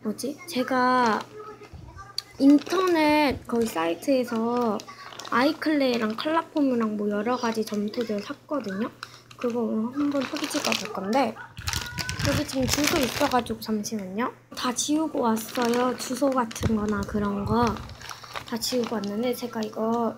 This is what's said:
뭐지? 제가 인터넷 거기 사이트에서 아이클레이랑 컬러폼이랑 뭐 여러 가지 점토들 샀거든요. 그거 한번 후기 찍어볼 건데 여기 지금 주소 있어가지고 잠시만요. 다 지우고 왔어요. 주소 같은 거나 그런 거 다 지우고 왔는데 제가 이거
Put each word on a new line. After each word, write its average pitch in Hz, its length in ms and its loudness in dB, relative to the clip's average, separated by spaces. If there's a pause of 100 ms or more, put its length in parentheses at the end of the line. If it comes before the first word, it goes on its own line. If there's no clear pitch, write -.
뭐지? 240 340 -6 (120)
제가 254 720 2 (1200)
인터넷 302 1040 6
거기 233 200 2
사이트에서 240 1080 0 (540)
아이클레이랑 254 880 2
컬러폼이랑 269 800 2
뭐 208 140 0
여러 208 260 0
가지 226 280 0
점토들 214 560 -2
샀거든요. 214 720 -6 (460)
그거 240 240 -2 (340)
한번 285 280 2
후기 302 260 -4
찍어볼 - 440 -2
건데 226 420 0 (920)
여기 285 200 2
지금 269 200 -2
주소 294 320 2
있어가지고 247 600 0
잠시만요. 208 720 -4 (240)
다 247 180 -2
지우고 294 460 0
왔어요. 240 800 2
주소 269 320 0
같은 233 460 2
거나 208 260 0
그런 202 420 -2
거 165 220 4 (840)
다 233 100 -4
지우고 226 380 -2
왔는데 208 380 -2
제가 233 280 -6
이거 226 560 0